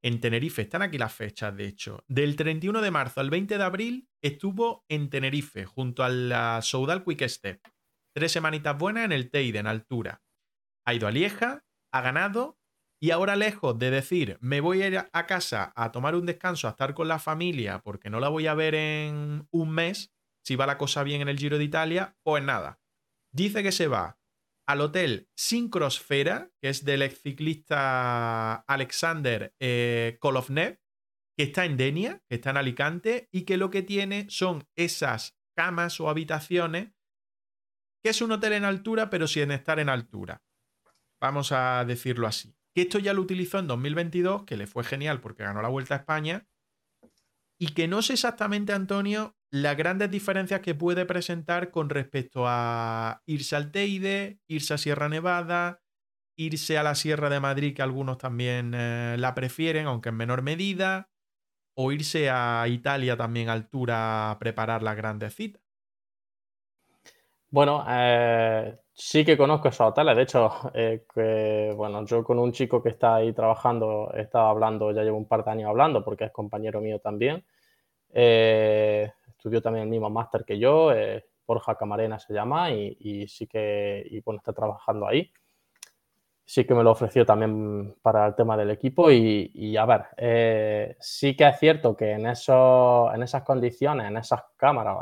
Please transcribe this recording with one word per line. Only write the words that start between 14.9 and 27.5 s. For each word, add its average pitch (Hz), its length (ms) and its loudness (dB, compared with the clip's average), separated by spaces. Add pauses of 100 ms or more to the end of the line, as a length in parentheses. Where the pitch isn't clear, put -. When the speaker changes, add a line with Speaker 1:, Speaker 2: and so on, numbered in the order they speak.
Speaker 1:
a 170 140 -4
casa 170 500 -4
a 117 160 -4
tomar 143 240 -2
un 175 100 -2
descanso, 175 400 -6
a 110 40 -4
estar 135 240 -4
con 165 120 -4
la 160 140 -2
familia, 151 640 -4
porque 101 260 -12
no 107 80 -4
la 139 100 0
voy 156 200 -2
a 151 60 0
ver 156 200 0
en 151 760 -4
un 160 180 0
mes, 165 420 -4 (300)
si 131 140 -4
va 135 100 2
la 143 120 -2
cosa 143 260 -2
bien 143 160 -4
en 143 80 -4
el 143 100 -4
Giro 143 200 -2
de 147 60 0
Italia", 160 600 -4
pues 151 180 0
nada. 110 380 -4 (520)
Dice 202 300 -2
que 196 100 0
se 180 160 0
va 95 300 -4 (480)
al 143 140 0
hotel 151 560 -2
Sincrosfera, 185 1120 -2 (100)
que 135 100 -4
es 135 140 -6
del 139 180 0
exciclista 131 1500 -2 (120)